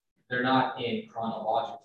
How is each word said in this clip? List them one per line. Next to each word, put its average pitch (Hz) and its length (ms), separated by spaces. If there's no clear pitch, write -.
They're 123 140
not 131 360
in 113 300
chronological 113 760